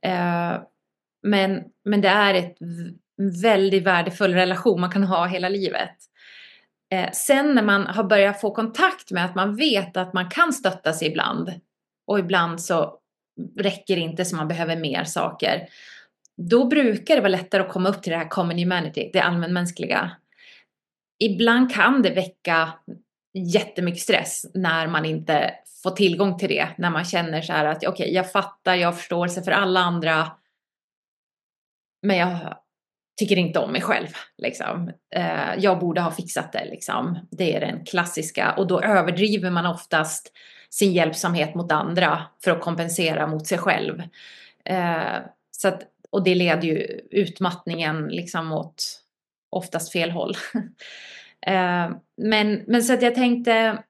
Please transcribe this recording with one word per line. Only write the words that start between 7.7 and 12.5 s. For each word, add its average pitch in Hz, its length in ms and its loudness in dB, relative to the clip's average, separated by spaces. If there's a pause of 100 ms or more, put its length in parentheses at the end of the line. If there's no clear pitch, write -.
har 208 160 -2
börjat 202 380 4
få 208 140 -2
kontakt 226 560 0
med 180 140 0
att 180 100 -6
man 196 200 0
vet 214 420 0
att 180 160 -4
man 180 160 -2
kan 320 240 4
stötta 180 400 0
sig 160 140 -2
ibland, 170 460 -2 (540)
och 202 120 2
ibland 170 420 0